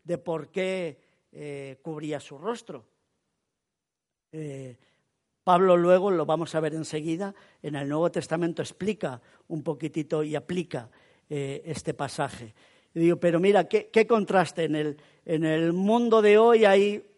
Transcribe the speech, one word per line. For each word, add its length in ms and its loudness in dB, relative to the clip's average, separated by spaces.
de 140 -4
por 320 -8
qué, 600 -6
eh, 500 -14
cubría 380 -8
su 180 -20
rostro. 460 -12
Eh, 440 -12
Pablo 320 6
luego, 340 4
lo 160 0
vamos 280 -2
a 60 0
ver 140 -2
enseguida, 600 -6
en 140 -8
el 120 -6
Nuevo 220 0
Testamento 520 -4
explica 580 -6
un 140 -8
poquitito 600 -6
y 140 -6
aplica, 540 -8
eh, 360 -8
este 300 -8
pasaje. 600 -8
Y 60 -6
digo, 160 4
"Pero 220 0
mira, 300 4
qué, 240 -2
qué 140 4
contraste. 580 0
En 100 -2
el, 220 -4
en 200 -2
el 280 0
mundo 500 2
de 160 6
hoy 260 6
hay 400 4